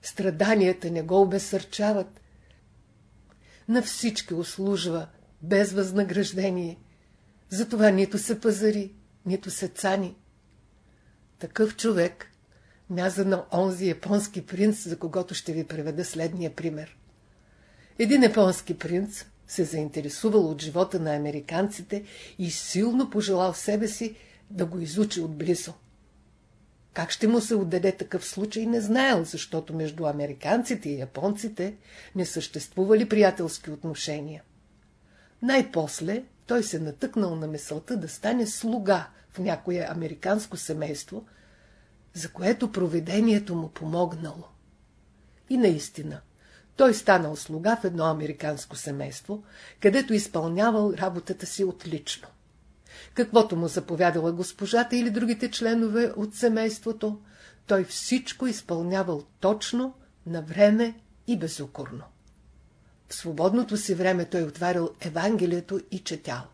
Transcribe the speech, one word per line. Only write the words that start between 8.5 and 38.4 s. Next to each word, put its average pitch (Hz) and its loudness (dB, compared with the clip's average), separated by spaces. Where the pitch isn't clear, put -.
нито 190 -4
се - -6
цани. 190 -2
Такъв 220 0
човек – 185 0
мяза 185 0
на 190 2
онзи 185 2
японски 190 0
принц, 208 2
за 170 -6
когото 180 -4
ще 170 -6
ви 160 -2
преведа 160 -6
следния 165 -4
пример. 156 -8
Един 254 6
японски 196 4
принц 180 -4
се - -2
заинтересувал 156 0
от 151 -6
живота 175 0
на 156 0
американците 165 -4
и 175 -2
силно 233 0
пожелал 190 2
себе 214 -2
си 214 -6
да 185 -2
го 175 -6
изучи 175 -2
отблизо. 160 -2
Как 170 -6
ще - 0
му 233 6
се 226 -2
отдаде 185 2
такъв 190 -6
случай, 214 -4
не 233 0
знаел, 226 4
защото 160 -6
между 160 -4
американците 147 -2
и 143 -4
японците 202 -4
не 185 0
съществували 190 2
приятелски 180 2
отношения. 151 -8
Най-после 233 0
той 240 2
се 170 -4
натъкнал 170 -2
на 160 -4
мисълта 156 -6
да 165 -6
стане 226 -2